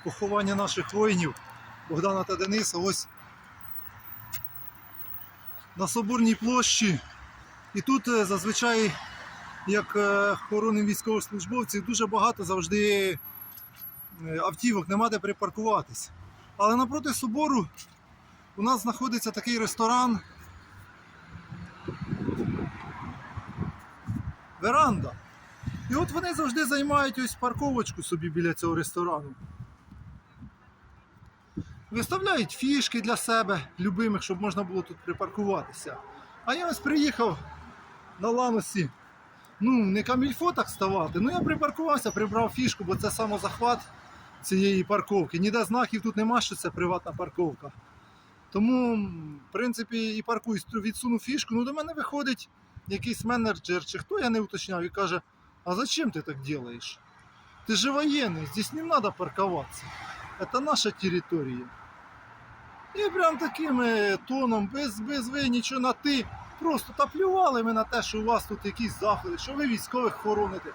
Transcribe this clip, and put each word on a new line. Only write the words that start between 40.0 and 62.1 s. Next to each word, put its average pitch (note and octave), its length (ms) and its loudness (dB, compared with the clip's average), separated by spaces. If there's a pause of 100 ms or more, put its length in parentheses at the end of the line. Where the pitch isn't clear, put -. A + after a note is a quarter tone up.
камільфо C4 480 2
так - 180 0
ставати. F#3 500 0
Ну, A#3+ 120 4
я F4+ 80 0
припаркувався, D4 720 2
прибрав G#3+ 380 2
фішку, B3 340 0
бо F3+ 120 0
це G#3 160 0
самозахват A3+ 680 0 (600)
цієї F#3+ 420 4
парковки. G3 560 2
Ніде G#3+ 240 4
знаків A3+ 380 0
тут A3 140 -2
нема, A3 260 2
що - 140 -4
це - 140 -4
приватна F3 420 -2
парковка. D3 600 -4 (840)
Тому, A#3+ 400 4 (540)
в - 20 -20
принципі, A3+ 680 -2
і G#3+ 40 -4
паркуюсь, A3+ 520 -2
відсунув A3+ 460 -2
фішку. A#3+ 360 -4
Ну, A#3+ 80 2
до C4+ 100 -4
мене D#4 200 -6
виходить C#4+ 560 -4 (380)
якийсь G#3+ 380 -4
менеджер, G#3 600 0
чи F#3+ 140 -8
хто, G4 200 -4
я B3+ 100 2
не A3+ 120 2
уточняв, F#3+ 420 -6
і F3+ 60 -4
каже: F3+ 320 -2 (420)
"А F3+ 120 -2
зачем C4 360 0
ти D#3 100 -6
так D3 140 -8 (140)
робиш? A#2+ 500 -8 (680)
Ти A3 80 2
же A3+ 160 4
воєнний, C4+ 540 0
здесь G3 280 -4
не D#4 80 -6
треба C#4 300 2
паркуватися. F3 720 -2 (680)
Це B3+ 80 2
наша C4+ 320 2
територія". D3 800 -2 (1300)